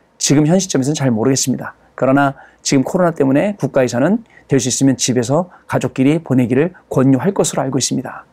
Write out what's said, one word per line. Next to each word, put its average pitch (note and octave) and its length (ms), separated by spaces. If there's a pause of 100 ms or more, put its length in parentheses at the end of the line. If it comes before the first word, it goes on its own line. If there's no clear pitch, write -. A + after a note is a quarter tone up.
(180)
지금 D3+ 280
현 F3 120
시점에서는 C#3+ 360
잘 C#3 160
모르겠습니다. B2 640 (200)
그러나 C#3 420 (260)
지금 C3+ 200
코로나 F3+ 280
때문에 E3 500
국가에서는 C3+ 640 (240)
될 C#3 120
수 A#2+ 80
있으면 C3 280
집에서 B2+ 540 (160)
가족끼리 C#3 540
보내기를 C3+ 520 (160)
권유할 C3+ 460
것으로 - 260
알고 C3+ 160
있습니다. B2+ 560